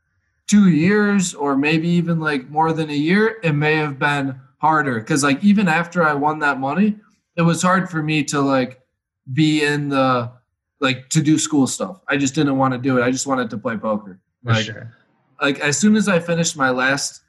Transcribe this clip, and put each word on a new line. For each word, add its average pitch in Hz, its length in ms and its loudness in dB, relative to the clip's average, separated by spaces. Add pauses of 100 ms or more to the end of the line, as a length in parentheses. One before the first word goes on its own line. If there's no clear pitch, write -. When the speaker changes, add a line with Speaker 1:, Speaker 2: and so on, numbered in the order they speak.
(460)
Speaker 1:
two 208 240 6
years 202 640 2
or 143 220 -2
maybe 156 320 0
even, 170 320 0
like, 147 280 -2
more 160 240 0
than 156 160 -4
a 147 60 -6
year, 196 480 0
it 165 100 0
may 151 240 2
have 151 220 -4
been 143 360 -2 (240)
harder. 147 420 0
'Cause, 139 220 -2
like, 139 220 0
even 202 240 4
after 170 340 0
I 151 120 2
won 151 240 -2
that 143 200 -2
money, 175 380 0 (400)
it 170 60 -2
was 165 200 2
hard 180 280 2
for 160 120 -4
me 151 220 0
to, 147 160 -2
like, 135 400 0 (520)
be 156 300 2
in 147 280 0
the, 131 400 0 (500)
like, 131 300 -4
to 160 100 0
do 151 180 4
school 139 280 0
stuff. 95 420 -6
I 143 80 0
just 139 180 -2
didn't 143 220 0
wanna 131 220 0
do 131 200 0
it. 120 40 2
I 123 80 0
just 131 160 -4
wanted 127 240 -2
to 123 80 -8
play 113 180 -6
poker. 104 420 -6 (260)
Speaker 2:
For 120 80 0
Speaker 1:
Like, 110 120 0
Speaker 2:
sure. 113 300 -14 (480)
Speaker 1:
like, 139 180 0
as 147 160 -2
soon 214 200 4
as 208 120 0
I 185 100 2
finished 165 380 -4
my 135 140 0
last 127 580 -2